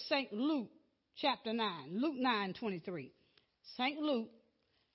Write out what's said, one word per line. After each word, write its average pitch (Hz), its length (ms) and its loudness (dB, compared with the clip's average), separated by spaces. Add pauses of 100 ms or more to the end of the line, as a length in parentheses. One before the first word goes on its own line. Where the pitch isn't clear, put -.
Saint 277 240 2
Luke, 269 380 0 (480)
chapter 240 340 0
nine. 185 480 -2
Luke 294 160 2
nine 220 380 2
twenty-three. 180 580 -4 (640)
Saint 277 240 0
Luke, 269 300 2 (640)